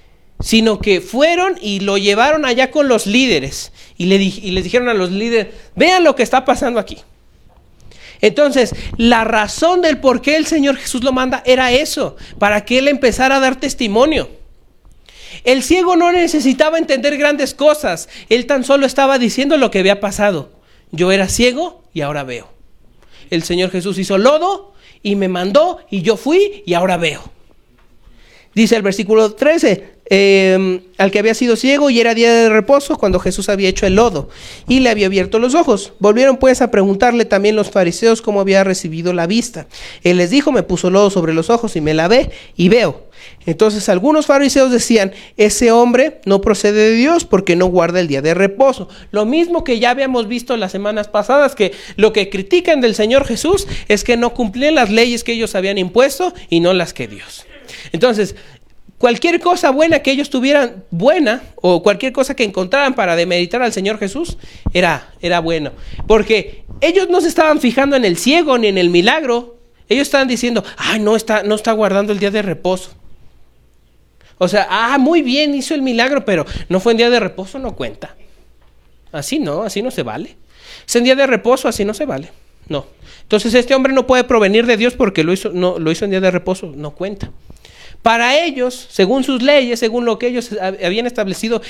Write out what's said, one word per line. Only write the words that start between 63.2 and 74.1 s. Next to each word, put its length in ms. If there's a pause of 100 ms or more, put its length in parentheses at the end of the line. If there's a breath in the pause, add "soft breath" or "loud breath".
al 100
Señor 260
Jesús, 380 (360 loud breath)
era, 480
era 200
bueno. 320 (340 loud breath)
Porque 580 (160)
ellos 280
no 120
se 80
estaban 320
fijando 360
en 80
el 120
ciego 420
ni 100
en 100
el 120
milagro. 680 (300)
Ellos 140
estaban 260
diciendo, 360 (120)
"Ay, 240
no 160
está, 260
no 120
está 180
guardando 400
el 60
día 120
de 120
reposo." 480 (1500 soft breath)